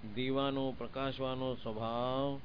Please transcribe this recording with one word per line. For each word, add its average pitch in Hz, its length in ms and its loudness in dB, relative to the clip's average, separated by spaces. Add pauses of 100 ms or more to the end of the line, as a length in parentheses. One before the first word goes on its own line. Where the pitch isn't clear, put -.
(140)
દીવાનો 135 500 2 (100)
પ્રકાશવાનો 131 720 -2 (100)
સ્વભાવ 120 680 0 (200)